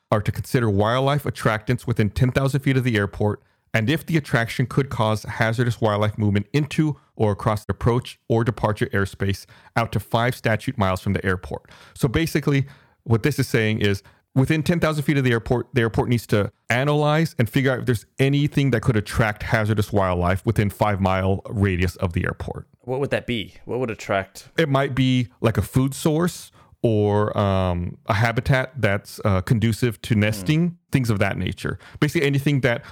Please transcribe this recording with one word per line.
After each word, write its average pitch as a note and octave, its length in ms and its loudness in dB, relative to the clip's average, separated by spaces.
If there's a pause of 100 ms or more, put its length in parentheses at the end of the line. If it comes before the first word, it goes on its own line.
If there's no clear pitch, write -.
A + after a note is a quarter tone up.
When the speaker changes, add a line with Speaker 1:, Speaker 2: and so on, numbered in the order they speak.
(100)
Speaker 1:
are A2 100 2
to - 100 -4
consider A#2 380 -2
wildlife B2+ 560 2
attractants - 640 -2
within A2 240 0
ten B2+ 200 2
thousand C3+ 300 0
feet C3+ 160 0
of B2 80 0
the A#2+ 120 0
airport, G#2 460 -2 (300)
and A2 160 0
if D#3+ 160 0
the D#3+ 140 0
attraction A#2+ 480 0
could - 240 -2
cause G#2+ 320 0
hazardous A2+ 580 -2
wildlife G#2+ 380 0
movement G#2 340 0
into D3+ 480 -2 (160)
or G#2+ 160 2
across G#2+ 320 -2
the - 80 -6
approach - 560 -2
or A#2 160 2
departure A2 480 -2
airspace G2 540 -2 (300)
out A#2 160 -2
to A#2+ 60 -2
five A#2+ 380 -2
statute A2+ 400 -2
miles F#2+ 240 0
from G2+ 140 -2
the F2+ 100 -4
airport. - 460 -4 (240)
So - 120 -2
basically, C#3+ 600 0 (380)
what A2+ 180 2
this D3+ 160 0
is C3 100 0
saying A2 320 2
is G2+ 220 0 (340)
within D3+ 260 2
ten F3 160 2
thousand D#3 260 0
feet D3+ 120 2
of C3+ 80 2
the B2 80 4
airport, A#2+ 400 0
the B2 80 2
airport A2+ 300 0
needs A#2+ 180 0
to G2+ 240 0 (160)
analyze D3 720 0
and A#2 100 2
figure C3+ 240 2
out A#2 80 -2
if A#2 60 -6
there's A#2+ 200 -2 (120)
anything C#3 540 2
that A2+ 100 0
could A#2 140 2
attract G#2+ 460 -2
hazardous G#2+ 500 0
wildlife F#2 520 0
within G#2 260 0
five-mile F#2+ 800 0
radius F#2 480 0
of F2 160 -4
the F2+ 120 -2
airport. - 440 -8 (140)
Speaker 2:
What B2+ 180 -6
would C#3 100 -4
that G#2+ 160 -4
be? G#2 280 -6 (100)
What A2+ 160 -6
would B2 100 -4
attract? - 580 -6 (100)
Speaker 1:
It E3 100 2
might C3+ 260 0
be, B2+ 340 2 (120)
like, A2+ 160 2
a G2 60 0
food C3+ 320 0
source E3 580 -2 (340)
or, G#2 500 2
um, F#2+ 600 0 (100)
a A2+ 80 0
habitat A#2+ 680 0
that's, G#2 440 -2
uh, F#2+ 160 4
conducive A2+ 600 0
to - 120 -2
Speaker 2:
Hmm. G2+ 60 4
Speaker 1:
nesting, A2 580 0 (140)
things B2+ 160 2
of G#2+ 100 0
that G2 200 0
nature. F#2+ 400 -6 (200)
Basically D3+ 280 2
anything C#3 340 2
that A#2+ 320 0